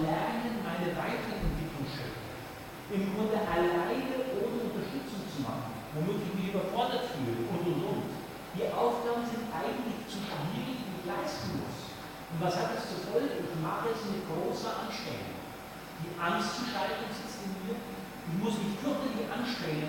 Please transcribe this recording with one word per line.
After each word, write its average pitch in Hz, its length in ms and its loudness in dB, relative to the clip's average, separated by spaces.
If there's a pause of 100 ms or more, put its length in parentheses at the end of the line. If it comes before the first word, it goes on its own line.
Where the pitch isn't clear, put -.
lernen, 226 640 2
meine 175 320 0
weiteren 202 480 0
Entwicklungsschritte - 800 -2 (640)
im 196 240 2
Grunde 220 240 4
alleine 262 960 4
ohne 233 320 2
Unterstützung - 640 -2
zu 143 160 -2
machen, - 240 -2 (240)
womit 196 320 2
ich - 80 0
mich 190 240 2
überfordert 240 560 2
fühle 123 240 0 (160)
und, 170 160 2
und, 147 160 2
und. 202 200 2 (520)
Die - 80 2
Aufgaben 233 640 4
sind 226 240 0
eigentlich 226 560 -2
zu - 160 -4
schwierig, 247 560 -2
die - 160 -4
ich - 80 -6
leisten - 560 -2
muss. - 320 -6 (400)
Und 160 80 -2
was 180 160 4
hat - 160 2
das - 160 -2
zur 175 240 -2
Folge? 262 240 4
Ich 156 240 -2
mache - 320 2
es 214 160 0
mit - 160 0
großer - 480 0
Anstrengung. - 640 -4 (640)
Die 165 160 -4
Angst 170 400 2
zu 247 80 0
scheitern - 480 0
sitzt - 240 -8 (920)
ich 180 160 2
muss 220 160 4
mich 202 240 0
fürchterlich 262 480 2
anstrengen, 165 580 0